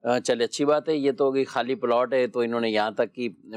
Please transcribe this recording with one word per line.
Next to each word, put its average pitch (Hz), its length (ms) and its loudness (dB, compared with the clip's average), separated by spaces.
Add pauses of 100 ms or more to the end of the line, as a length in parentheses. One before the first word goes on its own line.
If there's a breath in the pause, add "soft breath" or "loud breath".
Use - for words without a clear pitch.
آ، 123 160 0
چلے 120 240 -2
اچھی 143 220 -2
بات 147 240 0
ہے، 156 60 0
یہ 139 160 2
تو 139 140 2
ہوگی 135 180 2
خالی 127 320 -2
پلاٹ 120 380 0
ہے 127 140 2
تو 117 120 -4
انہوں 117 220 0
نے 113 80 0
یہاں 107 220 0
تک 117 220 -2
کی 123 160 -6 (280)